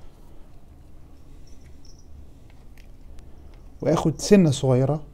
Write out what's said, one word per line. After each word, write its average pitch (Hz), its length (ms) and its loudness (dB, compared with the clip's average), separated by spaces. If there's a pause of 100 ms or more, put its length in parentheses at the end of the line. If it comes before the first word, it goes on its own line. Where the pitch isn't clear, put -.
(3750)
وآخد 156 380 2
سنة 185 320 8
صغيرة 135 520 2 (100)